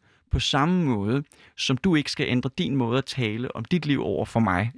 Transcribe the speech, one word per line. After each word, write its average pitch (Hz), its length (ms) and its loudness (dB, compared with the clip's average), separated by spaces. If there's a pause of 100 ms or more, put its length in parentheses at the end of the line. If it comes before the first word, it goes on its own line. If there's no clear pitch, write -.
(320)
på 139 80 2
samme 165 460 2
måde, 120 380 0 (340)
som 131 200 0
du 185 180 2
ikke 147 160 0
skal - 180 -4
ændre 123 280 0
din 165 180 -2
måde 120 220 0
at 135 80 -2
tale 117 500 -4
om 117 100 -8
dit 156 200 0
liv 143 180 2
over 98 220 -2
for - 140 0
mig, 104 380 2